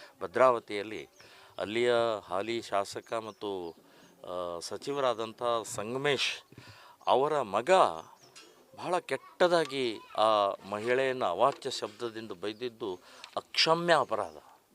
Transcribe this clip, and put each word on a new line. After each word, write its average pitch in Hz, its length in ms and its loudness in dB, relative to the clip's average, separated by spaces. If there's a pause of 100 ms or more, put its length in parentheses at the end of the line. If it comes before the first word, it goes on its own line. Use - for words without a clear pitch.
(220)
ಭದ್ರಾವತಿಯಲ್ಲಿ 104 880 0 (480)
ಅಲ್ಲಿಯ 117 360 2 (300)
ಹಾಲಿ 104 380 -4
ಶಾಸಕ 101 520 -4
ಮತ್ತು, 101 600 -8 (500)
ಆ, 87 340 -6
ಸಚಿವರಾದಂಥ 117 840 -4 (200)
ಸಂಗಮೇಶ್ 127 800 -2 (640)
ಅವರ 139 340 4
ಮಗ 113 300 0 (1080)
ಬಹಳ 175 200 -4
ಕೆಟ್ಟದಾಗಿ 139 1040 0 (180)
ಆ 110 120 6 (400)
ಮಹಿಳೆಯನ್ನು 123 560 0
ಅವಾಚ್ಯ 120 460 2
ಶಬ್ದದಿಂದ 110 600 -8
ಬೈದಿದ್ದು 107 680 -8 (360)
ಅಕ್ಷಮ್ಯ 170 600 2
ಅಪರಾಧ. 104 480 -2 (320)